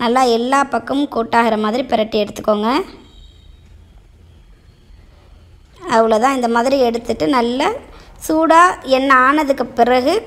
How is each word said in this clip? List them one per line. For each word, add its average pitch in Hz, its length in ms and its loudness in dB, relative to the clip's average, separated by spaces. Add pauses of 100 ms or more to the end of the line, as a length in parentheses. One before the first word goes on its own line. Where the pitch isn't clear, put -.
நல்லா 240 200 0 (160)
எல்லா 254 220 0 (140)
பக்கமும் 269 400 -4
கோட் 233 260 -2
ஆகிற 226 240 0
மாதிரி 220 280 -2
பிரட்டி 220 320 -2
எடுத்துக்கோங்க. 208 460 -2 (3250)
அவ்வளோதான். 226 420 2
இந்த 240 180 -2
மாதிரி 262 220 0 (120)
எடுத்துட்டு 233 360 -4 (120)
நல்லா 247 300 0 (580)
சூடா 320 360 4 (360)
எண்ணெய் 269 300 4
ஆனதுக்கு 277 380 0 (140)
பிறகு 247 340 2 (120)